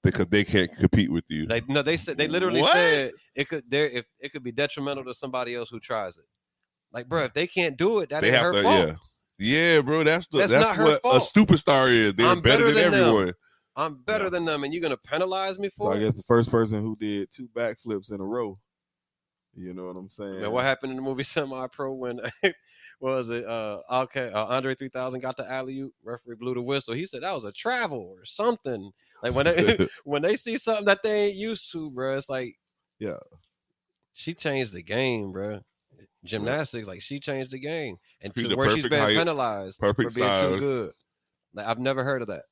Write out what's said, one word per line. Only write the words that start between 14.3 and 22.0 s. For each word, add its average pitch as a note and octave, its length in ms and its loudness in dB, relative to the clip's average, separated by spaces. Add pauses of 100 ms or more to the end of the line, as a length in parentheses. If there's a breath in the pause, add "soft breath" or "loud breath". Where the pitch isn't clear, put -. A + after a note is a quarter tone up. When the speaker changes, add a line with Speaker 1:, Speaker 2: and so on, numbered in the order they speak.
Speaker 2:
them, D3+ 180 -2
and C#3+ 100 -6
you're F3 80 -6
gonna D3 160 -2
penalize F#3 640 -4
me G3+ 100 -6
for G3+ 220 -4
Speaker 3:
So G2+ 60 0
I G#2 40 0
Speaker 2:
it? A2 40 2
Speaker 3:
guess G#2+ 100 2
the G2+ 80 -12
first A#2 260 4
person A2 320 0
who A2 140 -6
did G#2 340 -6
two B2 200 -16
backflips A2 640 -6
in G2 80 -10
a F#2+ 40 -8
row. G#2+ 340 -6 (960)
You F2+ 180 -14
know F#2 140 -12
what F#2 100 -12
I'm G2 120 -16
saying? G2 300 -12
Speaker 2:
Man, G#2 120 -4
what B2 120 0
happened C3+ 280 -2
in C3 40 -8
the C3 80 -8
movie C3+ 200 -4
<laughs> - 0 -
Semi C3+ 440 -4
Pro C3+ 260 -8
when, B2 260 -8 (120)